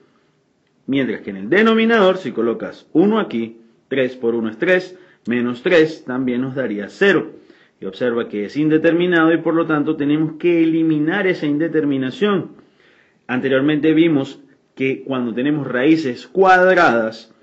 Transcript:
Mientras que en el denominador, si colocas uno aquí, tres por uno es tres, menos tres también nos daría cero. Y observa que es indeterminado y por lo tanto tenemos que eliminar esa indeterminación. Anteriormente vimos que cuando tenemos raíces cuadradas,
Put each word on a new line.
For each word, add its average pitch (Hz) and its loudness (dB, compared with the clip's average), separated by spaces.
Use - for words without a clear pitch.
Mientras 123 -4
que 104 -12
en 98 -12
el 98 -12
denominador, 220 2
si 127 -8
colocas 113 -4
uno 208 4
aquí, 113 -6
tres 127 -2
por 117 -2
uno 110 -4
es 110 -18
tres, 180 -2
menos 120 -4
tres 160 2
también 127 -4
nos 131 -6
daría 104 -6
cero. 185 0
Y - -14
observa 117 -4
que 104 -6
es 98 -14
indeterminado 160 2
y 165 2
por 160 -2
lo 165 0
tanto 156 0
tenemos 156 0
que 170 0
eliminar 160 0
esa 170 -2
indeterminación. 147 -2
Anteriormente 135 0
vimos 156 2
que 131 -4
cuando 123 -4
tenemos 139 -2
raíces 131 0
cuadradas, 175 2